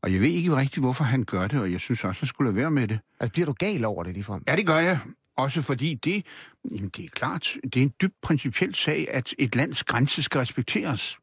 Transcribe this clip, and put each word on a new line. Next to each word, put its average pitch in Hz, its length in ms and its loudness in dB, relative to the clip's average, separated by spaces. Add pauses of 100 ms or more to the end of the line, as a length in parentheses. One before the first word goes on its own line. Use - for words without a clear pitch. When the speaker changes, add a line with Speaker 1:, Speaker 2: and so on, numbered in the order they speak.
Speaker 1:
Og 92 120 2
jeg 95 80 4
ved 120 60 6
ikke 170 280 4
rigtig, 135 260 2
hvorfor 127 220 2
han 127 200 2
gør 95 240 -2
det, 139 120 2
og 95 120 0
jeg 90 80 -2
synes - 240 -2
også, 90 180 -2
han 139 60 -2
skulle 127 240 0
lade 95 100 0
være 160 100 2
med 131 160 2
det. 107 120 0 (200)
Speaker 2:
Altså, 113 140 -2
bliver 170 120 2
du 147 140 -2
gal 175 260 0
over 98 180 -2
det 90 100 -6
ligefrem? 98 340 -8
Speaker 1:
Ja, 135 80 2
det 202 120 2
gør 156 120 6
jeg. 170 200 4 (380)
Også 135 240 0
fordi 143 320 0 (100)
det, 190 220 0 (460)
jamen, 95 260 -6
det 87 80 -10
er - 40 -14
klart, - 540 -4
det 131 140 -2
er 127 60 6
en 139 180 2
dybt 190 200 0
principiel 160 540 0
sag, 151 360 0
at - 260 -4
et 127 180 0
lands - 280 0
grænse 143 400 2
skal - 160 0
respekteres. 127 840 -2